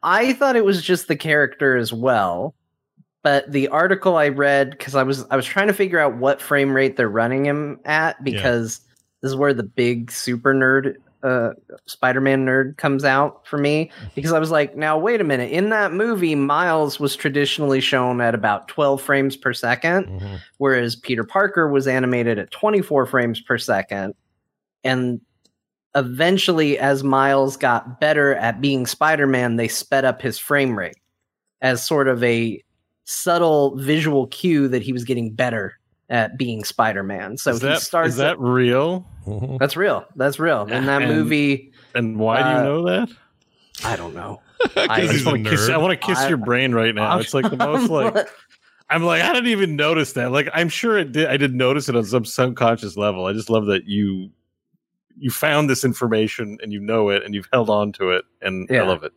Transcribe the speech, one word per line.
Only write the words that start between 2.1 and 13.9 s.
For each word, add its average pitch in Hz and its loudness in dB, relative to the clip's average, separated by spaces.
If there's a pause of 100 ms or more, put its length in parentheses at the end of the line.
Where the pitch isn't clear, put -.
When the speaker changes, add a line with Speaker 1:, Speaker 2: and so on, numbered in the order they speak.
Speaker 1:
But 143 0
the 139 0
article 180 2
I 147 4
read, 139 0
'cause 135 -12
I 135 4
was, 131 -2
I 135 2
was 123 0
trying 196 0
to 208 2
figure 190 0
out 135 0
what 135 0
frame 139 2
rate 135 2
they're 117 2
running 117 0
him 147 -4
at, 156 0
Speaker 2:
Yeah. - -16
Speaker 1:
because 117 -2 (420)
this 135 -4
is 135 -6
where 139 2
the 117 -4
big 120 -2
super 123 -2
nerd, 135 2 (260)
uh, 127 0 (340)
Spider-Man 135 0
nerd 131 0
comes 139 -2
out 139 0
for 151 -6
me, 147 0 (240)